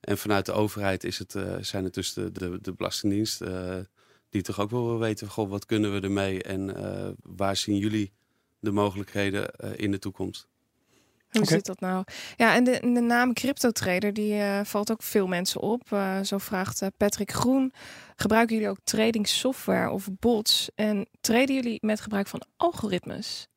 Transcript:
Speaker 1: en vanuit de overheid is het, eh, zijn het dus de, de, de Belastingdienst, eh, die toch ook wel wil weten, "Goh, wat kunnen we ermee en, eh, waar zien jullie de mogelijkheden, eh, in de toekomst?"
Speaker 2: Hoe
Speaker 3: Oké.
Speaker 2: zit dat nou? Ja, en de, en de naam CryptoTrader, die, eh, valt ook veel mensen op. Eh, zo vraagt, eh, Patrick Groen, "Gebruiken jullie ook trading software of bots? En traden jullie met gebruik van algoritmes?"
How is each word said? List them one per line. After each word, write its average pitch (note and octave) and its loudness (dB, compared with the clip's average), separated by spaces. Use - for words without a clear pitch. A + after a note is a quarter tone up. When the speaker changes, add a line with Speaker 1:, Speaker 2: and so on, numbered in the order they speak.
Speaker 1:
en G2+ -2
vanuit G2+ 0
de F#2 -4
overheid G2+ -2
is F2+ -6
het, - -12
eh, F#2+ -4
zijn G2 -4
het F#2 -4
dus F#2 -4
de, F#2+ -6
de, F2+ -6
de F#2+ -8
Belastingdienst, G#2 -2
eh, F#2 -6
die G2+ -2
toch - -6
ook G#2 -2
wel A#2+ -2
wil A#2 -2
weten, G#2+ -2
"Goh, G2+ -2
wat G2+ -6
kunnen G#2 0
we G2+ -2
ermee G2 0
en, F#2+ -6
eh, G2 -6
waar G2 -2
zien G#2 0
jullie G#2 0
de G#2+ -2
mogelijkheden, G2+ -2
eh, - -10
in G#2 -2
de G2 -2
toekomst?" - -8
Speaker 2:
Hoe A3 4
Speaker 3:
Oké. E3 4
Speaker 2:
zit E3 4
dat F#3+ -8
nou? F#3 -2
Ja, A3 6
en B3 6
de, B3 6
en A#3+ 2
de A#3+ 4
naam A#3+ 4
CryptoTrader, G#3 0
die, G#3 0
eh, G3+ 0
valt G#3 -2
ook A3 -2
veel G3 2
mensen F#3 0
op. A#3 -2
Eh, G3 0
zo G3 -2
vraagt, F#3+ -4
eh, G3 0
Patrick G#3 0
Groen, C4 2
"Gebruiken A3+ 4
jullie G#3+ 0
ook G3 -6
trading A3 2
software - 0
of G3 -4
bots? A3+ 2
En G#3+ 0
traden C4 4
jullie A#3+ -2
met G#3+ 0
gebruik G3+ -2
van - -10
algoritmes?" - -2